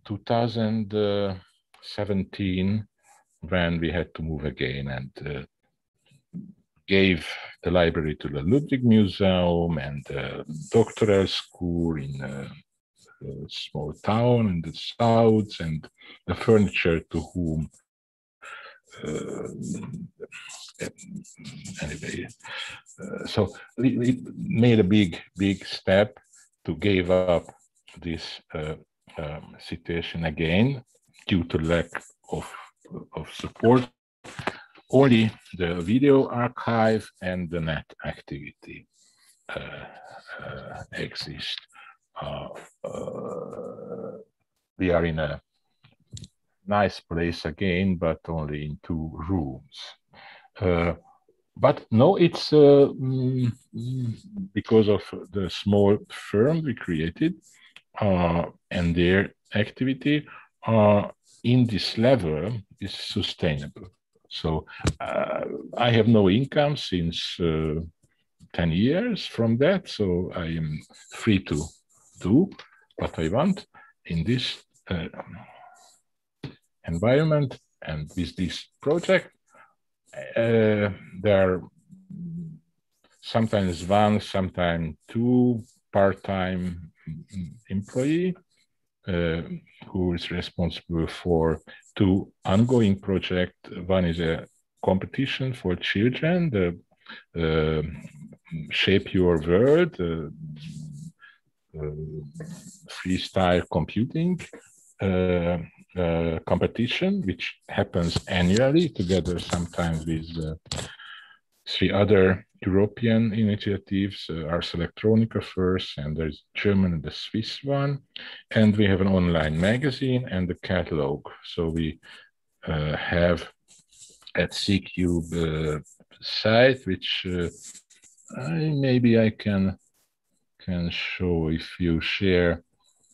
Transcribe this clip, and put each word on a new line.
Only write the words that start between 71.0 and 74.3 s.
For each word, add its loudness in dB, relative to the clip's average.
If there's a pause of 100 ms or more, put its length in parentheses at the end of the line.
free 2
to -2 (600)
do 4 (460)
what -6
I 0
want 0 (400)
in -2
this, -2 (260)